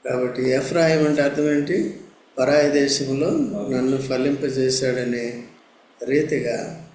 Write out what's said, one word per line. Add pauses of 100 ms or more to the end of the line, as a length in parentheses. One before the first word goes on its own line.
కాబట్టి
ఎఫ్రాయిం
అంటే
అర్థం
ఏంటి? (400)
పరాయి
దేశంలో (400)
నన్ను
ఫలింపజేశాడనే (600)
రీతిగా